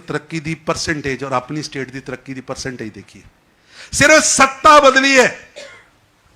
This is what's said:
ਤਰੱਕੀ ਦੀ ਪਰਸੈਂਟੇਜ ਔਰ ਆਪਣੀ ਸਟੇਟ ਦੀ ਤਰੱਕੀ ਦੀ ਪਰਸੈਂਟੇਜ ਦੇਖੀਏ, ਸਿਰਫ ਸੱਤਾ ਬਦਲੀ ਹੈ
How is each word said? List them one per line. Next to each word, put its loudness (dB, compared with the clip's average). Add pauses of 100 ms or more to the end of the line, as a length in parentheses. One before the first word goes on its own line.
ਤਰੱਕੀ -10
ਦੀ -8 (120)
ਪਰਸੈਂਟੇਜ -6
ਔਰ -8
ਆਪਣੀ -6
ਸਟੇਟ -12
ਦੀ -14
ਤਰੱਕੀ -14
ਦੀ -14
ਪਰਸੈਂਟੇਜ -12
ਦੇਖੀਏ, -20 (720)
ਸਿਰਫ 4
ਸੱਤਾ 4
ਬਦਲੀ 4
ਹੈ 2 (1000)